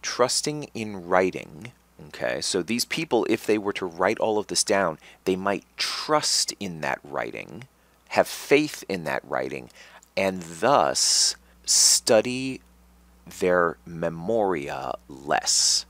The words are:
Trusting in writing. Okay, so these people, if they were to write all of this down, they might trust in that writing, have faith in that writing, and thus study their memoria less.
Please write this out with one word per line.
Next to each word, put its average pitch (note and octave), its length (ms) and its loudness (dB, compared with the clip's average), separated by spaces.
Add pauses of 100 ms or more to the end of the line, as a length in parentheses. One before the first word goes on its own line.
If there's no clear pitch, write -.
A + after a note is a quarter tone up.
Trusting D3 720 -2
in G2+ 320 -8
writing. F2+ 640 0 (380)
Okay, B1 320 -4
so F#2 200 0
these A2 240 -2
people, D#3+ 440 0
if A2+ 160 0
they G#2+ 120 2
were G2+ 160 -4
to - 120 -6
write F#2 340 0
all G#2+ 180 0
of G#2 100 -2
this - 160 0
down, G2 360 2 (240)
they F#2 120 2
might G2 300 -2 (120)
trust - 840 0
in E2+ 220 -8
that C#2 220 -4
writing, B1+ 640 -8 (420)
have - 180 4
faith - 640 0
in F2+ 160 -4
that C2+ 180 -4
writing, C2 460 -6 (480)
and F#2+ 260 0
thus E2+ 920 2 (300)
study B2+ 960 4 (800)
their F2+ 460 4
memoria E2 1080 -2 (140)
less. - 840 0